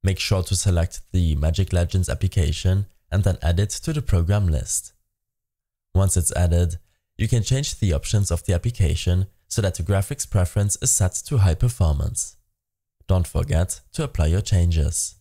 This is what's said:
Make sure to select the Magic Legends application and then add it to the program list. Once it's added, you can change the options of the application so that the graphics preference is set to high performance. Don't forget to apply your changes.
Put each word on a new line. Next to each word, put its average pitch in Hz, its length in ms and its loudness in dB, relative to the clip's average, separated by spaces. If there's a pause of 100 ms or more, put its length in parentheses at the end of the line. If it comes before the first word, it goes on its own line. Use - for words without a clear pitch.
Make 95 180 0
sure 92 240 0
to 98 100 -2
select 87 460 0 (100)
the 85 240 2
Magic 80 380 0
Legends 87 360 0
application 92 800 0 (240)
and 101 140 0
then 92 180 0
add 90 160 2
it 107 120 0
to - 220 -6
the 151 100 -2
program 95 440 2
list. 69 460 -2 (1000)
Once 95 220 2
it's 87 200 0
added, 85 400 2 (420)
you 110 80 0
can 113 160 0
change - 380 -2
the 95 120 2
options 98 380 0
of 85 140 -4
the 98 80 -2
application 90 760 0 (220)
so - 140 -2
that 92 120 0
the - 80 -8
graphics 98 460 -2
preference 101 520 0
is - 120 0
set 92 200 2
to - 260 -4
high 92 160 4
performance. 78 840 0 (720)
Don't 92 180 2
forget - 540 -2 (140)
to 156 100 -4
apply 78 220 0
your 87 160 2
changes. 82 800 0